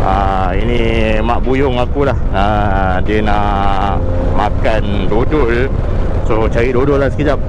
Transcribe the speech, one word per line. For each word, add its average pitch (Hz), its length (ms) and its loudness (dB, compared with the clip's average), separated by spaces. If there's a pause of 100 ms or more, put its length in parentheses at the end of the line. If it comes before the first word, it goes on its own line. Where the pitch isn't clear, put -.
Ah, 95 480 0
ini 110 720 0
mak 113 160 0
buyung 131 400 0
aku 143 240 -2
lah. 135 120 0 (200)
Ah, 95 720 0
dia 104 160 0
nak 101 800 0 (320)
makan 101 720 0
dodol. 120 640 0 (560)
So, 110 240 2
cari 120 240 0
dodol 139 240 2
lah 135 80 0
sekejap. 139 400 0